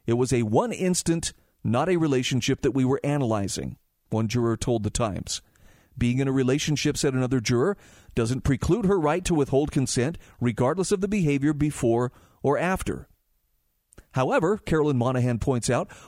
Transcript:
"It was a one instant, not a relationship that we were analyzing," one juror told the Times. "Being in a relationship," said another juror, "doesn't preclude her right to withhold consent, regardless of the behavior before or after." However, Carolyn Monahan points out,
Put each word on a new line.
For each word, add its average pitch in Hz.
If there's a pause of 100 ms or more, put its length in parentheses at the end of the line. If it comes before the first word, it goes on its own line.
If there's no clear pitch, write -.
"It 120
was 127
a 120
one 170
instant, 170 (320)
not 120
a 180
relationship 135
that 127
we 131
were 131
analyzing," 110 (320)
one 110
juror 117
told 117
the 104
Times. 98 (560)
"Being 123
in 135
a 135
relationship," 139
said 139
another 127
juror, 127 (360)
"doesn't 120
preclude 160
her 190
right 156
to 175
withhold 143
consent, 135 (240)
regardless 127
of 202
the 202
behavior 151
before 123 (320)
or 135
after." 180 (1040)
However, 196
Carolyn 151
Monahan 123
points 127
out, 127 (160)